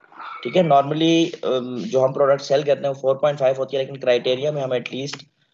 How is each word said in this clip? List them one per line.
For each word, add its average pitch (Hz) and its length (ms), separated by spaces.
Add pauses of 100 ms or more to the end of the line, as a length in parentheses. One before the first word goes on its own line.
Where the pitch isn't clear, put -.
(440)
ठीक 120 120
है। 185 80
Normally, 156 840
अम, 123 320
जो 113 220
हम 131 140
product 139 280
sell 147 220
करते 143 240
हैं, 139 60
वो 135 80
फ़ोर 135 140
पॉइंट 143 240
फ़ाइव 131 180
होती 131 200
है, 135 60
लेकिन 139 120
criteria 127 560
में 147 100
हम 131 80
at 123 140
least, 135 400 (300)